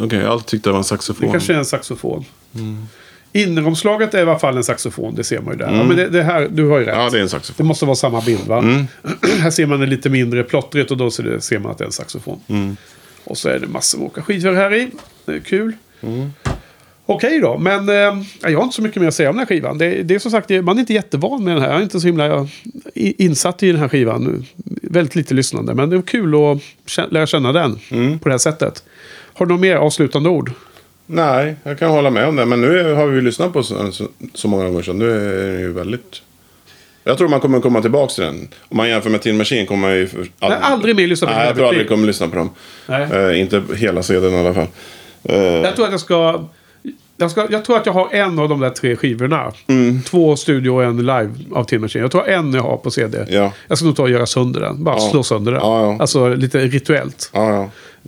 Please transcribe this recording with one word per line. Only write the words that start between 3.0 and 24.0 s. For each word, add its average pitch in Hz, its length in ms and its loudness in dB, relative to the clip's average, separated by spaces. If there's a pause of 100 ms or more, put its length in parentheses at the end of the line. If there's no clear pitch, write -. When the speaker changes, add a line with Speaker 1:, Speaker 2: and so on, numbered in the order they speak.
Speaker 2:
Inneromslaget 202 840 0
är 196 40 2
i 180 40 4
alla 165 160 2
fall 135 180 0
en 120 80 0
saxofon, - 500 -6
det 110 100 -6
ser - 160 -4
man - 120 -8
ju - 60 -6
där. 57 80 -6
Speaker 1:
Mm. 104 120 2
Speaker 2:
Ja, 113 80 4
men 175 100 4
det, 175 120 2
det 170 140 2
här, 156 280 0
du 156 180 2
har 147 100 4
ju 120 60 2
rätt. 110 120 -2
Speaker 1:
Ja, 120 140 2
det 120 80 2
är 104 40 4
en 95 60 0
saxofon. - 260 -8 (100)
Speaker 2:
Det 156 40 4
måste 156 180 0
vara 135 100 2
samma 117 240 0
bild, 113 260 0
va? 110 120 0
Speaker 1:
Mm. 123 260 2 (280)
Speaker 2:
<clears throat> 190 280 0
Här 165 100 2
ser 156 160 2
man 143 140 0
det 135 60 2
lite 135 240 -2
mindre 123 340 2
plottrigt 143 460 -2
och 135 60 -2
då 123 140 0
ser, 120 120 -6
det, 113 180 -4
ser 110 180 -2
man 107 140 -6
att 107 60 -10
det - 60 -6
är - 20 -6
en - 60 -10
saxofon. - 560 -12
Speaker 1:
Mm. 101 280 -4 (480)
Speaker 2:
Och - 140 -10
så 80 100 -4
är 65 100 0
det - 80 -6
massor - 320 -4
med - 80 -6
olika - 160 -12
skivor 185 300 0
här 196 220 2
i. 254 160 -2 (340)
Det 156 80 -6
är 151 80 -6
kul. 208 320 -2 (280)
Speaker 1:
Mm. 123 300 -6 (760)
Speaker 2:
Okej 254 340 0
då, 139 180 2
men, 196 300 0
eh, 202 60 2 (460)
jag 156 180 0
har 190 60 2
inte 254 120 -4
så 220 60 -4
mycket 214 200 -2
mer 165 60 4
att 151 60 0
säga 143 160 2
om 175 60 -2
den - 40 -4
här 269 60 -4
skivan. 147 320 -2
Det, 180 240 0
det 175 120 0
är 202 40 2
som 220 120 -6
sagt, 214 180 0
det, 185 140 2
man 180 140 2
är 247 40 2
inte 233 140 0
jättevan 208 500 -2
med 175 120 0
den 147 60 2
här. 135 80 0
Jag 143 80 2
är 190 40 2
inte 190 180 -4
så 165 60 0
himla, 151 420 2 (460)
i, 196 300 0
insatt 175 380 0
i 202 100 4
den 160 80 0
här 143 80 0
skivan. 120 580 0 (360)